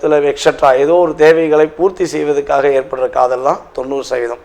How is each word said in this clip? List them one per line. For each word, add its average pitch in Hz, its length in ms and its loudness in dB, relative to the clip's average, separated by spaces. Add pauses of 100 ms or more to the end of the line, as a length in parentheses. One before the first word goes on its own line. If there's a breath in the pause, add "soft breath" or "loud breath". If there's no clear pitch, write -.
இல்ல 151 180 2
எக்ஸெட்ரா 143 560 2
ஏதோ 143 180 2
ஒரு 175 200 2
தேவைகளை 156 520 4
பூர்த்தி 180 380 -2
செய்வதற்காக 143 640 -2
ஏற்படுற 131 420 -2
காதல் 127 320 0
தான் 156 160 -2 (140)
தொண்ணூறு 135 320 -8
சதவீதம். 120 400 -6